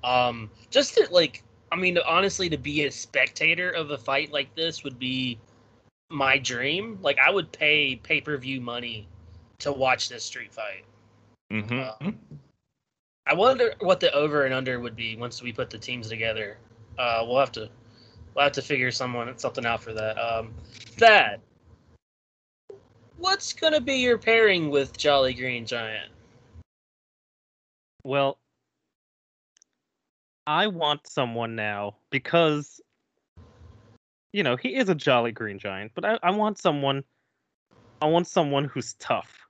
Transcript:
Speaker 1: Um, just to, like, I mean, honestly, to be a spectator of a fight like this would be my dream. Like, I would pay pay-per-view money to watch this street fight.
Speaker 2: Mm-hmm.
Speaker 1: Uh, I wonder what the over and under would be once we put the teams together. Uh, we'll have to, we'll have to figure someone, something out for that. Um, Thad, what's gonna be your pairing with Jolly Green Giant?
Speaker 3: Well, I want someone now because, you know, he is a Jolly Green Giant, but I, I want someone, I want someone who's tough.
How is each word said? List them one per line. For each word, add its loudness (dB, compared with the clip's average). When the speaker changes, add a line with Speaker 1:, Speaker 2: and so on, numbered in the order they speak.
Speaker 1:
Um, 0
just 2
to, 6
like, 2
I -2
mean, 0
honestly, 2
to -2
be -2
a 0
spectator -2
of -6
a -6
fight -2
like -6
this -6
would -10
be -4
my 2
dream. -4
Like, 0
I 6
would -2
pay 0
pay-per-view -6
money -10
to -4
watch 0
this -12
street -12
fight. -12
Speaker 2:
Mm-hmm. -6
Speaker 1:
Uh, -4
I 2
wonder 4
what 2
the 4
over 2
and 0
under -2
would -8
be -8
once -10
we -8
put -6
the -14
teams -10
together. -4
Uh, 2
we'll 2
have 2
to, -10
we'll 2
have 4
to -4
figure -2
someone, -6
something -6
out -2
for -12
that. -4
Um, -4
Thad, 6
what's -2
gonna 2
be -2
your 2
pairing 4
with 0
Jolly 4
Green -6
Giant? -6
Speaker 3:
Well, 0
I 2
want -2
someone -4
now -4
because, 0
you 0
know, 2
he -4
is 2
a 4
Jolly 2
Green -8
Giant, -10
but -8
I, 2
I 4
want 0
someone, 0
I 2
want 4
someone 2
who's -8
tough. -6